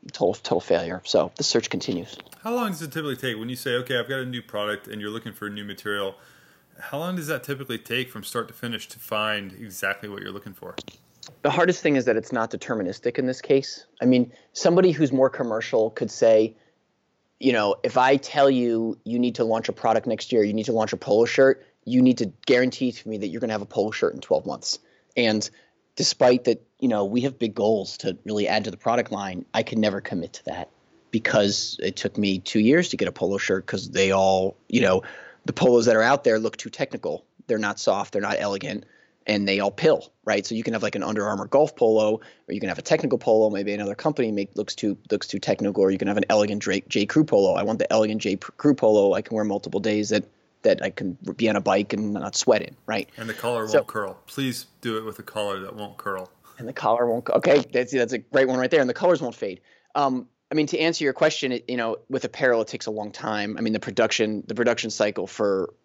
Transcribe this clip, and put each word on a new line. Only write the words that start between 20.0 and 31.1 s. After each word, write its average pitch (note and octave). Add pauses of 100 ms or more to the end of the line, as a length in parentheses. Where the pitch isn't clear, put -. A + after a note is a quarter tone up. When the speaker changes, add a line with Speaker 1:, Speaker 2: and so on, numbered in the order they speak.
Speaker 1:
next A2
year, A2+
you G#2
need G#2+
to C3
launch A2
a A#2
polo A2
shirt, C3+ (200)
you B2+
need B2+
to G2+ (140)
guarantee B2+
to -
me A2
that G2+
you're F#2+
gonna A#2
have G#2
a G2+
polo G#2+
shirt -
in -
twelve -
months." - (360)
And A2 (460)
despite B2+
that, A#2+ (200)
you C3
know, G#2
we G#2+
have C3
big A2
goals G#2
to F#2
really G#2
add G#2
to G#2+
the F2
product A#2
line, G2
I A2
can A2+
never G2+
commit -
to -
that E2+ (400)